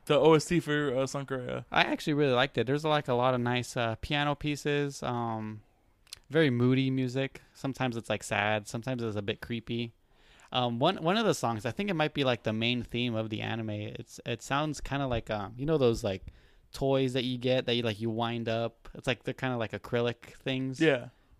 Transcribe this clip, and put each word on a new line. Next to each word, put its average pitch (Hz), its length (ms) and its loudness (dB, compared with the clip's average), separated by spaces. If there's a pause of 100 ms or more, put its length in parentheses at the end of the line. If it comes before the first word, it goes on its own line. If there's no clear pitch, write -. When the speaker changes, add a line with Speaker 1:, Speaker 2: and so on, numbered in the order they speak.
Speaker 1:
The 147 140 6
O 151 160 10
S 147 100 4
T 175 160 4
for, 147 340 0
uh, 131 80 0
Sankarea. 127 680 -6
Speaker 2:
I - 100 4
actually - 320 0
really 143 200 4
liked 131 240 2
it. 117 100 2
There's, 147 180 -2
like, 151 240 2
a 127 40 4
lot 123 200 4
of 123 80 0
nice, 120 340 -2
uh, 117 260 0
piano 147 340 0
pieces. 143 680 -2
Um, 110 580 -4 (680)
very 151 200 4
moody 127 400 4
music. 131 520 -2 (120)
Sometimes 127 440 -2
it's, 110 120 -10
like, 104 140 0
sad. 104 440 0
Sometimes 120 360 -4
it's 110 140 -2
a 104 40 -4
bit 101 200 -4
creepy. 117 520 -4 (600)
Um, 120 260 0
one, 170 180 4
one 170 200 2
of 226 80 2
the 180 80 4
songs, 117 320 -2
I 120 60 -2
think 202 180 -4
it 196 60 0
might 156 180 0
be, 143 100 0
like, 127 200 2
the 113 100 0
main 117 300 0
theme 120 320 -2
of 110 140 -2
the 107 120 -6
anime. 110 280 -4
It's, 107 560 -8
it 120 160 -6
sounds 143 400 -2
kinda 139 260 -4
like, 117 220 -2
um, 104 280 -4
you 131 80 -6
know 160 120 2
those, 117 260 4
like, 98 200 -2 (500)
toys 135 400 2
that 131 100 0
you 127 140 -2
get 127 300 2
that 120 80 2
you, 120 80 2
like, 110 180 -2
you 113 80 0
wind 117 400 -2
up. 113 460 -4
It's, - 120 -6
like, 123 160 -2
they're 135 100 -4
kinda, 127 240 -2
like, 110 140 -2
acrylic 120 720 -2
things. 131 380 -4
Speaker 1:
Yeah. 135 260 4 (320)